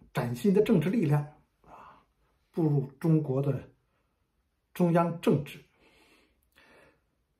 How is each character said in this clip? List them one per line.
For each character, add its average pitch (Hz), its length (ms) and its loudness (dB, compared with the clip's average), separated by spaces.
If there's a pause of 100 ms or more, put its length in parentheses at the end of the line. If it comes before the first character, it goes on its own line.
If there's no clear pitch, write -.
(120)
崭 120 240 -6
新 202 160 2
的 214 80 4
政 220 180 4
治 151 120 0
力 214 160 0
量 147 160 2 (440)
啊， - 380 -20 (460)
步 180 120 -4
入 143 200 0 (180)
中 160 220 2
国 135 180 -4
的 139 320 -6 (1000)
中 175 180 0
央 170 300 0
政 160 200 2
治， - 220 -16 (1800)